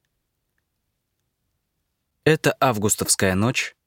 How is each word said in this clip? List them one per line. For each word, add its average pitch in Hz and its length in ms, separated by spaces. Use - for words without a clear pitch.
Эта 156 360
августовская 104 760
ночь 110 420